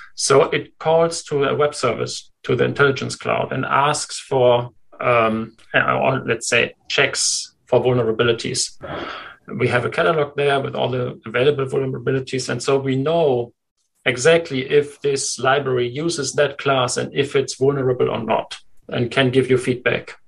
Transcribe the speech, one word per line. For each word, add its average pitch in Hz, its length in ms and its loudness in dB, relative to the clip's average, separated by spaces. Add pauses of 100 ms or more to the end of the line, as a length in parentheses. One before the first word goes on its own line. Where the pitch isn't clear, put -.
(200)
So 139 300 4
it - 300 -6
calls 165 460 2
to 143 180 0
a 135 100 0
web 147 220 0
service, - 560 -4 (100)
to 131 140 0
the 127 100 2
Intelligence 127 500 0
Cloud, - 360 -4
and 131 120 -4
asks - 560 0
for, 123 520 2 (280)
um, 113 560 0 (200)
or 131 500 0
let's 120 240 -4
say, 120 240 2 (140)
checks - 680 -2 (140)
for 123 160 2
vulnerabilities. 123 960 0 (680)
We 120 200 -2
have 120 180 0
a 120 60 -4
catalog 160 440 0
there 139 240 0
with 127 140 -4
all 127 160 -2
the 123 380 -4
available 131 400 0
vulnerabilities. 131 800 -4
And 123 140 -4
so 139 160 2
we 131 160 -2
know 135 580 0 (520)
exactly 131 640 2
if 147 340 2
this 139 360 -2
library 131 500 0
uses 139 460 -4
that 143 240 0
class 131 400 0
and 120 160 -6
if 139 220 -2
it's 139 180 0
vulnerable 131 560 0
or 113 140 -4
not, 110 340 -2 (320)
and 123 220 -2
can 135 180 2
give 127 220 2
you 127 80 4
feedback. - 560 -4 (120)